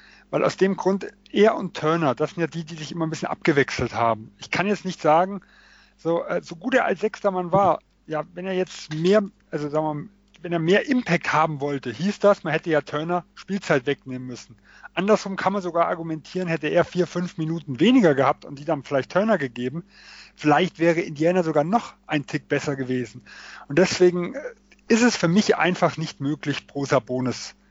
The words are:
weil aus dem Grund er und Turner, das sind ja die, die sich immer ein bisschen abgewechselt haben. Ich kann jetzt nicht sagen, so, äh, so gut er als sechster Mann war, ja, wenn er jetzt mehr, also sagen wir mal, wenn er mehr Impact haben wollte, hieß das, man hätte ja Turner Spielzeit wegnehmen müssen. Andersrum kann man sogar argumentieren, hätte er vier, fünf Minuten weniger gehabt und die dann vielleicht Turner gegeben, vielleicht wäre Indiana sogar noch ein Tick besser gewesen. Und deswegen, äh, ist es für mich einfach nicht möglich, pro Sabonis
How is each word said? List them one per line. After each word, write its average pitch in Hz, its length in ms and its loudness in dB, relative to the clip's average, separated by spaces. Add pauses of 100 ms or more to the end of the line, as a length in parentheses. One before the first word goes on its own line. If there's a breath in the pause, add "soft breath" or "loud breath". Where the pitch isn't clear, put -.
(320 loud breath)
weil - 120 0
aus - 140 0
dem 190 180 2
Grund 196 320 -2 (240)
er 214 240 4
und 190 200 -8
Turner, 156 380 0
das 151 180 -4
sind 170 100 -6
ja 165 60 0
die, 165 160 -8
die 160 120 -14
sich 156 160 -12
immer 165 160 -4
ein - 20 -4
bisschen 160 200 -6
abgewechselt 139 640 0
haben. 113 440 -2
Ich - 140 -20
kann 180 160 -2
jetzt 202 180 -2
nicht 185 160 -8
sagen, 180 400 2 (560 soft breath)
so, 165 260 -2
äh, 175 200 -4
so 170 120 -14
gut 202 200 -2
er 247 100 2
als 196 140 -2
sechster 208 320 -2
Mann 180 200 -4
war, 190 280 2 (260)
ja, 156 280 -6
wenn 180 120 -10
er 190 80 -6
jetzt 180 400 -6
mehr, 185 300 4 (260)
also 147 200 -4
sagen 156 160 0
wir 151 80 -2
mal, 147 160 -10 (320)
wenn 170 120 -8
er 170 60 0
mehr 170 280 2
Impact 240 460 0
haben 151 280 0
wollte, 139 300 -4
hieß 170 280 -4
das, 202 240 4
man 151 100 -4
hätte 160 160 -2
ja 151 120 2
Turner 165 520 -4
Spielzeit 175 520 -2
wegnehmen 127 420 -6
müssen. 120 300 -16 (360 loud breath)
Andersrum 196 420 0
kann 190 180 0
man 202 80 -4
sogar 170 260 0
argumentieren, 165 600 -6
hätte 165 200 -2
er 170 180 4
vier, 180 220 -2
fünf 175 300 -6
Minuten 156 420 -4
weniger 202 340 6
gehabt 135 320 2
und 139 140 -14
die 143 60 -16
dann 151 180 -4
vielleicht 135 280 -2
Turner 208 260 2
gegeben, 127 460 -6 (520 loud breath)
vielleicht 151 440 2
wäre 165 200 4
Indiana 156 440 0
sogar 156 200 2
noch 208 300 -2 (140)
ein 151 200 -2
Tick - 200 -6
besser 143 280 -2
gewesen. 127 480 -6 (440 loud breath)
Und 143 120 0
deswegen, 180 560 2
äh, - 40 -10 (480)
ist 226 160 4
es 240 120 4
für 175 120 0
mich 185 280 4
einfach 165 420 0
nicht 156 220 -8
möglich, 143 460 -4
pro 143 180 -8
Sabonis 127 720 -2 (160 soft breath)